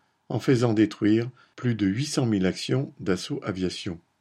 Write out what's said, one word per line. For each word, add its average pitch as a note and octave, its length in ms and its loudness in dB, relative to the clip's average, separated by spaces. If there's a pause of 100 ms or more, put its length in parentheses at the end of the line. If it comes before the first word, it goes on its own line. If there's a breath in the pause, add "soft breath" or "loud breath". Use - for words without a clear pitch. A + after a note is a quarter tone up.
(300)
en B2+ 100 -2
faisant A#2+ 320 2
détruire A2 560 2 (280 soft breath)
plus A#2+ 180 0
de G#2 120 0
huit A2 200 0
cent D3+ 180 0
mille G2+ 220 2
actions C3 520 -2
Dassault - 460 -4
Aviation. F2+ 560 -4 (200)